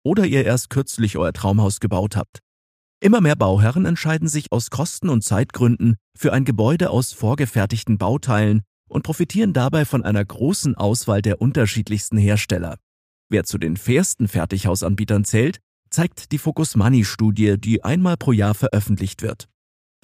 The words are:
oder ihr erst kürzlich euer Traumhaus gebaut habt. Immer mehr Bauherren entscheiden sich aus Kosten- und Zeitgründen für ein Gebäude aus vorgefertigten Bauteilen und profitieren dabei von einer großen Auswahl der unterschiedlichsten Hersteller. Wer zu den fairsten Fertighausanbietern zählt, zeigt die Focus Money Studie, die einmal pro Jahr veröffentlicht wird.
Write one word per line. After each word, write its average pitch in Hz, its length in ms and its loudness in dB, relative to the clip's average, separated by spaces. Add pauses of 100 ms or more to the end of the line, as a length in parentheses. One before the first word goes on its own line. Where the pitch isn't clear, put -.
oder 190 240 0
ihr 135 180 0
erst 120 240 -2
kürzlich 117 480 -2
euer 82 160 -2
Traumhaus 101 460 0
gebaut 101 380 -2
habt. - 240 -6 (580)
Immer 214 220 4
mehr 147 160 4
Bauherren 113 480 2
entscheiden 160 420 -2
sich 151 240 -4
aus 117 200 -4
Kosten- 165 400 -4
und 113 120 2
Zeitgründen 117 720 2 (240)
für 139 140 0
ein 131 120 2
Gebäude 120 460 2
aus 123 220 0
vorgefertigten 113 840 0
Bauteilen 107 680 0 (260)
und - 160 -4
profitieren 180 480 -2
dabei 135 320 0
von 131 180 -2
einer 101 220 0
großen 143 500 -2
Auswahl 104 480 0
der 98 180 0
unterschiedlichsten 110 800 0
Hersteller. 101 600 0 (500)
Wer 101 160 0
zu - 140 -6
den 80 180 -2
fairsten 123 500 0
Fertighausanbietern 95 960 -2
zählt, 113 380 0 (280)
zeigt - 440 -4
die 147 60 -2
Focus 156 360 -4
Money 117 300 4
Studie, 104 560 2
die 110 240 0
einmal 170 320 2
pro - 160 0
Jahr 104 220 2
veröffentlicht - 680 -2
wird. - 260 -10 (560)